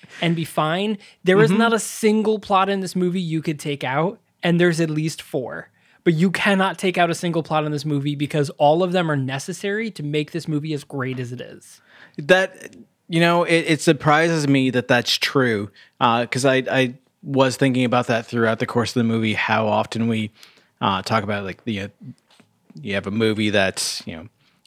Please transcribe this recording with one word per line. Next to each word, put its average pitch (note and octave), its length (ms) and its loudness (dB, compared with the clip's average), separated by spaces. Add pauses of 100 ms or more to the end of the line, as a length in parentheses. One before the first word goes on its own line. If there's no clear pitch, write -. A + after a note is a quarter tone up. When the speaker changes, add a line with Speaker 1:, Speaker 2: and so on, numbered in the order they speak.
(220)
Speaker 1:
and E3+ 140 0
be E3 100 -4
fine. F3+ 520 -2 (260)
There F3 180 6
is D3+ 80 6
Speaker 2:
Mm-hmm. G3+ 100 2
Speaker 1:
not A3+ 140 4
a D#4 60 2
single G#3+ 600 0
plot G3 300 2
in G3 100 -2
this F#3 160 -6
movie F3+ 240 0
you D#3+ 220 -2
could D3+ 180 -4
take C#3+ 240 -6
out, D3 360 -2 (220)
and E3+ 180 2
there's F3 200 4
at E3 100 0
least D#3 320 -4
four. A2 480 -8 (360)
But F3 80 4
you F3 180 2
cannot F#3+ 460 0
take F#3+ 200 -2
out F3 120 4
a E3 60 -2
single E3+ 280 -2
plot D#3 220 -2
in D3+ 80 -4
this C#3+ 120 -4
movie D3 300 -2
because C#3+ 360 -2
all D#3 320 4
of F3+ 100 -2
them E3+ 180 0
are C#3+ 60 0
necessary F#3 720 -6
to D3+ 120 -12
make D3 280 -4
this E3 160 -8
movie D#3 260 -4
as C#3 120 -8
great B2+ 340 -6
as B2 140 -8
it B2 80 -12
is. - 400 -20 (360)
Speaker 2:
That, F#3 580 0 (340)
you E3 100 2
know, E3+ 240 4
it, E3 240 2
it D#3 140 2
surprises D#3 680 4
me C3+ 220 2
that B2 180 0
that's A#2+ 300 2
true, A2+ 540 0 (280)
uh, A#2+ 280 2
'cause B2+ 180 -2
I, C3 260 2
I B2+ 220 0 (300)
was C3 320 2
thinking B2+ 300 2
about A#2+ 220 2
that - 180 0
throughout A2+ 320 0
the A#2+ 80 -2
course A#2 300 -2
of - 0 -
the A#2+ 80 0
movie, A2+ 320 0
how A2 320 0
often A2 400 0
we, A2 240 -2 (500)
uh, F#2+ 220 0
talk A2 200 0
about, G2+ 200 -4
like, F#2 220 -10
the, G#2 160 -6
uh, G2+ 60 -8 (920)
you G2+ 140 -6
have F#2+ 100 -4
a G2 60 -6
movie G#2+ 400 0
that's, F#2+ 560 0
you F2 80 -12
know, D#2+ 120 -16 (400)